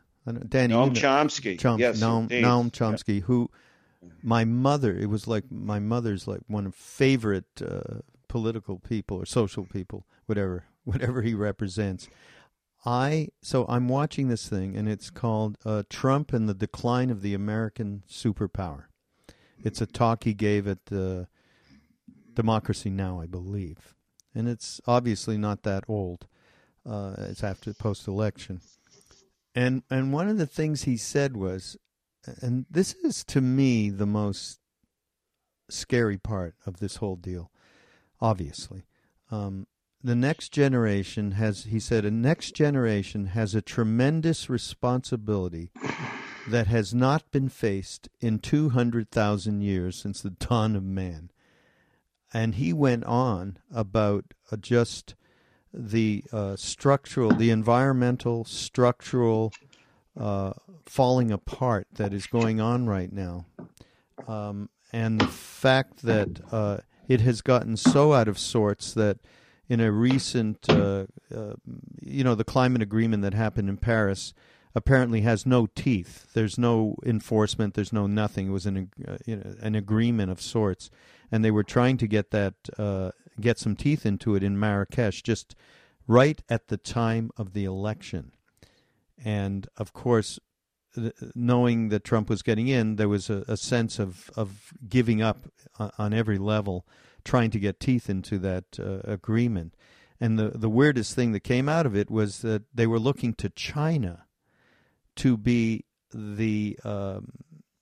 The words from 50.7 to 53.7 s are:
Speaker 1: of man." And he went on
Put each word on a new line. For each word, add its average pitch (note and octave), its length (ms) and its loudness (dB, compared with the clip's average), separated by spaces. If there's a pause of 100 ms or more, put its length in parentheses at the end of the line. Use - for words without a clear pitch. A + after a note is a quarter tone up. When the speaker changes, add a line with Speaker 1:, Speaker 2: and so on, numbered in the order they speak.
Speaker 1:
of F#2+ 60 -2
man." F#2 480 -6 (1000)
And A2+ 220 0
he D3 180 0
went C3 320 4
on G#2+ 540 0 (160)